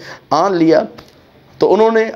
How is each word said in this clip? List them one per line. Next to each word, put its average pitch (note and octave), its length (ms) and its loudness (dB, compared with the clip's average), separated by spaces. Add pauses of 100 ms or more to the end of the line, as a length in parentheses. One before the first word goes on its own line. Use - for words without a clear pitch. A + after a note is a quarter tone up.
(300)
آن F3+ 260 0
لیا، D#3+ 280 2 (760)
تو E3 160 2
انہوں A3 180 2
نے A3 240 0